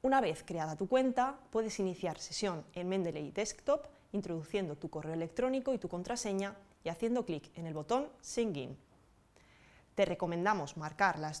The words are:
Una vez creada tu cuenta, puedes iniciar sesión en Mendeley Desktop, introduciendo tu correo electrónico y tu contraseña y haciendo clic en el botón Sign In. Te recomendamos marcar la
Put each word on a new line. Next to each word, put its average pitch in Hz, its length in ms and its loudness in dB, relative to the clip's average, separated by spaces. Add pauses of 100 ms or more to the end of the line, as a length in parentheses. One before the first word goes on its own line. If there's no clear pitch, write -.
Una 269 180 8
vez 156 240 0
creada 156 320 -2
tu 196 100 -2
cuenta, 262 500 4 (120)
puedes 220 320 0
iniciar 180 360 0
sesión 170 540 -2
en 180 160 -4
Mendeley 170 440 0
Desktop, 277 560 0 (260)
introduciendo 175 640 -2
tu 165 120 -8
correo 156 260 -6
electrónico 254 580 0
y - 40 0
tu 185 120 -6
contraseña 196 680 -2 (300)
y - 20 -2
haciendo 226 380 0
clic 156 320 -4
en 165 100 -8
el 160 60 -6
botón 233 340 0 (140)
Sign 220 340 0
In. 135 220 -6 (1160)
Te 202 100 6
recomendamos 175 720 0
marcar 160 420 2
la 151 200 -4